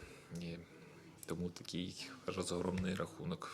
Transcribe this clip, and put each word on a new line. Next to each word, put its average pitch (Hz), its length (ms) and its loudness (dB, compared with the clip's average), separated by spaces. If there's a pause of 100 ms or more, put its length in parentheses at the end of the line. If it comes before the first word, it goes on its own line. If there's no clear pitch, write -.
(400)
І 85 160 0 (680)
тому 85 220 2
такий - 600 -2 (160)
розгромний 90 680 4
рахунок 85 600 0